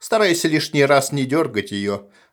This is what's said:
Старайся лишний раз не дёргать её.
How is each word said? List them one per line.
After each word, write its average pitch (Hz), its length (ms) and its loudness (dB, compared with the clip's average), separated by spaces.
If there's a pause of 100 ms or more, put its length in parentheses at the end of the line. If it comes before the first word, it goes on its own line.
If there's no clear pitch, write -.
Старайся 190 460 0
лишний 151 360 0
раз 139 280 2
не 139 140 -2
дёргать 123 440 -2
её. 196 380 -4 (240)